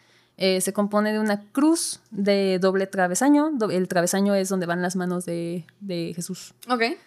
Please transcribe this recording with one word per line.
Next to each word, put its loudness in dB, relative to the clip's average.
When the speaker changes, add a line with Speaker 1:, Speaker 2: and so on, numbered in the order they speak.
Speaker 1:
eh, 2
se -2
compone 0
de -2
una -2
cruz 0
de 2
doble 2
travesaño. 2
Do-, 0
el 0
travesaño 2
es 0
donde -2
van -2
las -2
manos -2
de, -6
de -6
Jesús. -10
Speaker 2:
Ok. 0